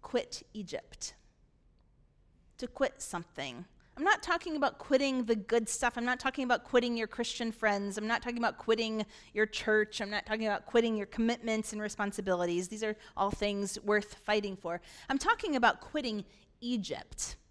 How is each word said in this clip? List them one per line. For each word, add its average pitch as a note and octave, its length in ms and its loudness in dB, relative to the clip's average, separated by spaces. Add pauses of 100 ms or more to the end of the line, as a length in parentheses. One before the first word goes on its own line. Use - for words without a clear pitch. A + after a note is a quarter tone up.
quit - 400 -4 (100)
Egypt, - 600 -10 (1400)
to B3 80 -6
quit - 340 -2
something. D#3+ 640 -8 (320)
I'm C4+ 60 -6
not G#4 220 2
talking E4+ 320 -2
about C#4 220 0
quitting C4 480 2
the A3+ 100 2
good A3 320 0
stuff. - 280 0
I'm A#3+ 80 -4
not B3+ 140 0
talking C4+ 240 -2
about B3 220 2
quitting A#3+ 320 4
your A3 100 -2
Christian A#3 460 -4
friends. G3+ 440 0
I'm G#3+ 120 -4
not A#3 140 0
talking A#3+ 160 -4
about A#3 200 0
quitting A3 480 0 (260)
your G#3+ 140 2
church. G#3+ 540 2
I'm G3+ 100 -4
not G#3 160 -2
talking A3 220 0
about - 180 0
quitting A#3 300 4
your G3+ 100 -2
commitments A3+ 680 0
and G#3+ 80 -6
responsibilities. F#3 840 0
These G#3+ 160 -6
are G#3+ 140 -2 (200)
all G3 140 2
things G3+ 540 -2
worth G#3 300 2
fighting G3+ 420 -2
for. F3 240 -4 (280)
I'm C4+ 100 2
talking G#4 360 2
about A#3+ 260 6
quitting A3+ 440 -4 (360)
Egypt. - 760 -4 (140)